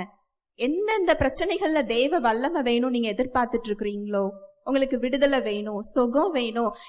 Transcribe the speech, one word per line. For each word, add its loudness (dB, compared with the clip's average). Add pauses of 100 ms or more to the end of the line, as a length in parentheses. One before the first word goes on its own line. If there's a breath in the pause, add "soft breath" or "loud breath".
(600)
எந்தெந்த 2
பிரச்சனைகள்ல 0
தேவ 2
வல்லமை 0
வேணும் 2
நீங்க 0
எதிர்பார்த்துட்டு -2
இருக்கிறீங்களோ, -2 (400)
உங்களுக்கு 0
விடுதலை 2
வேணும், -4
சுகம் 2
வேணும், -2 (160 loud breath)